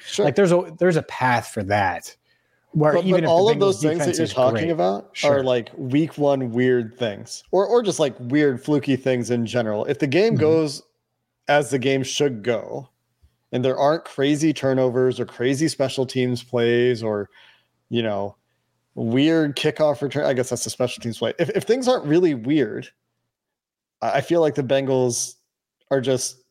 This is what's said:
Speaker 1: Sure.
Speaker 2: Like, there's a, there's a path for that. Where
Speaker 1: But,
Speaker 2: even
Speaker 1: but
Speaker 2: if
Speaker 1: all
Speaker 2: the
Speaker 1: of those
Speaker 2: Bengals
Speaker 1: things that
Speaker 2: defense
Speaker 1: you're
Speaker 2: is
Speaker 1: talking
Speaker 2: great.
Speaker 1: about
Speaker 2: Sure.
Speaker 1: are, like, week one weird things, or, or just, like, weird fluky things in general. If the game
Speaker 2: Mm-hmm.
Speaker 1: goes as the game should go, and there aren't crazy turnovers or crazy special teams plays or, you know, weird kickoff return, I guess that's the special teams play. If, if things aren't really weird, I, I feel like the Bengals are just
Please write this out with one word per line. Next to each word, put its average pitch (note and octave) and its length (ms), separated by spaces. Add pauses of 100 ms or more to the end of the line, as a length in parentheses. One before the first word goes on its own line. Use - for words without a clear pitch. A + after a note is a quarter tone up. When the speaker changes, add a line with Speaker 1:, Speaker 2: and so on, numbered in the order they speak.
Speaker 1:
Sure. - 200
Speaker 2:
Like, C#3+ 100
there's G3 160
a, F3 280
there's F3 180
a D3 80
path B2 440
for A2 140
that. F#2+ 520 (580)
Where D3+ 220
Speaker 1:
But, E3+ 100
Speaker 2:
even F#3 160
Speaker 1:
but D#3+ 40
Speaker 2:
if D#3+ 60
Speaker 1:
all F3 160
Speaker 2:
the A3+ 60
Speaker 1:
of - 80
those G3 180
Speaker 2:
Bengals - 40
Speaker 1:
things D#3 180
that - 60
Speaker 2:
defense E3 120
Speaker 1:
you're E3 60
Speaker 2:
is - 80
Speaker 1:
talking B2 220 (100)
Speaker 2:
great. E3 60
Speaker 1:
about F#3 420
Speaker 2:
Sure. C#3+ 260
Speaker 1:
are, C3+ 60
like, B2 320
week C#3+ 420
one C#3 320
weird B2 480
things, A2 540
or, F#3+ 120
or A#3+ 180
just, F#3 180
like, C#3 180
weird C3 440
fluky C#3 340
things B2+ 340
in A#2+ 160
general. G#2+ 380
If C#3 160
the D3+ 80
game F#3+ 260
Speaker 2:
Mm-hmm. - 60
Speaker 1:
goes D#3 420 (640)
as C#3+ 240
the C3+ 80
game C3+ 240
should C3 400
go, A#2+ 460 (640)
and B2+ 120
there C3 140
aren't D3+ 260
crazy D3 480
turnovers B2+ 680
or A#2+ 60
crazy C3+ 420
special C3+ 360
teams B2 380
plays A#2+ 600
or, G#2 280 (600)
you A#2 120
know, G2+ 340 (580)
weird C#3 640
kickoff D3+ 460
return, C#3+ 240
I C#3+ 60
guess B2 180
that's A#2+ 140
the A2 60
special - 320
teams A#2 160
play. A#2 200
If, E3+ 120
if G#3+ 140
things B3 240
aren't A#3+ 160
really D#3 300
weird, A#2+ 540 (1120)
I, A2+ 180
I - 20
feel E3+ 200
like D3+ 140
the D3 80
Bengals C3 720 (560)
are C#3 100
just B2+ 500